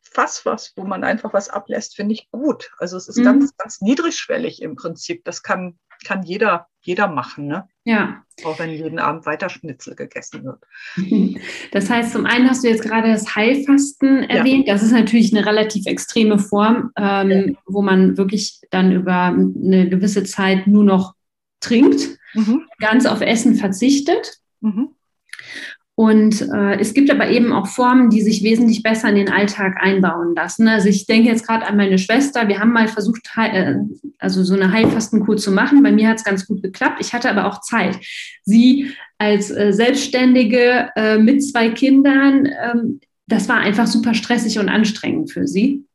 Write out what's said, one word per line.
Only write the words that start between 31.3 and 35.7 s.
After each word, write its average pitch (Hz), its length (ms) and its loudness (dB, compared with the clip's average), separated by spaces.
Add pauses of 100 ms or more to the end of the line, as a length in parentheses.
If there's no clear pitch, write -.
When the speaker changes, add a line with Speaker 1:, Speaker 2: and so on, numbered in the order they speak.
Speaker 2:
gerade 226 220 -2
an 202 80 -4
meine 196 220 2
Schwester. 233 500 0
Wir 202 120 0
haben 220 120 2
mal 226 160 2
versucht, - 480 -6
Heil-, 202 500 -2 (160)
äh, - 60 -16 (100)
also 185 280 -2
so 185 80 0
eine 190 180 2
Heilfastenkur 220 640 0
zu - 160 -4
machen. 277 320 4